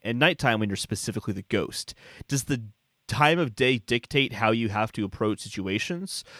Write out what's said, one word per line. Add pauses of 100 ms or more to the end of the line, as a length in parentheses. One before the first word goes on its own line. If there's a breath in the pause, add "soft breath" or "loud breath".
and
nighttime
when
you're
specifically
the
ghost. (360 loud breath)
Does
the (440)
time
of
day
dictate
how
you
have
to
approach
situations? (160 loud breath)